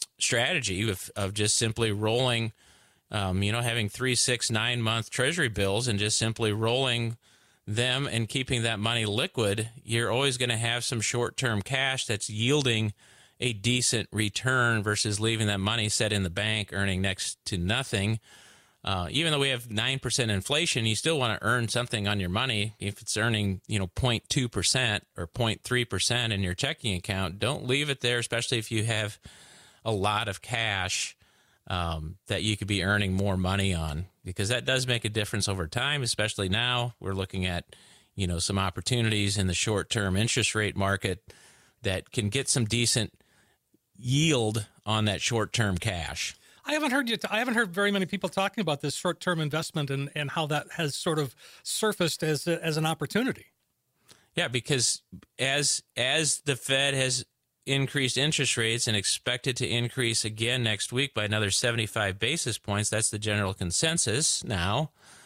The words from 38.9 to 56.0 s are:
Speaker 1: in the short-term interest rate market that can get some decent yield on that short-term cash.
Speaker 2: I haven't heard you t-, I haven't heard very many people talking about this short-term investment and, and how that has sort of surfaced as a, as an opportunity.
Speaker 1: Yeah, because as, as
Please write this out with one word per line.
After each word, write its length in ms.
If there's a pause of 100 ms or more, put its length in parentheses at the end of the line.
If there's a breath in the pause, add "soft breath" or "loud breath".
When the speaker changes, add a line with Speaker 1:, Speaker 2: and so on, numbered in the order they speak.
Speaker 1:
in 100
the 60
short-term 640
interest 380
rate 220
market 580 (500 loud breath)
that 280
can 180
get 200
some 160
decent 480 (840 soft breath)
yield 720 (180)
on 200
that 160
short-term 560
cash. 580 (300 loud breath)
Speaker 2:
I 80
haven't 180
heard 180
you 60
t-, 160
I 80
haven't 160
heard 180
very 180
many 140
people 220
talking 340
about 200
this 140
short-term 440
investment 500
and, 260
and 160
how 160
that 260
has 220
sort 220
of 160 (300 loud breath)
surfaced 600
as 220
a, 180
as 120
an 100
opportunity. 600 (880 soft breath)
Speaker 1:
Yeah, 140
because 520 (380)
as, 420 (140)
as 460